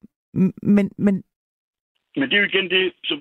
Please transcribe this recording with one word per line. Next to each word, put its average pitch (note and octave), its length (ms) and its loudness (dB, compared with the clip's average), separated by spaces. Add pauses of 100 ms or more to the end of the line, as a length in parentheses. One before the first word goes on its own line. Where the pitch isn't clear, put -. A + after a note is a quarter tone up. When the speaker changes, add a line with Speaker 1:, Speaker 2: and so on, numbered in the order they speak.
(380)
Speaker 1:
m-, F#3 200 0 (180)
men, G3 220 2
men G3 180 2 (1040)
Speaker 2:
Men C3+ 100 0
det C#4 60 0
er D4+ 80 4
jo - 100 -2
igen F#3+ 240 -2
det, F#3 80 2 (240)
som D#3+ 120 -4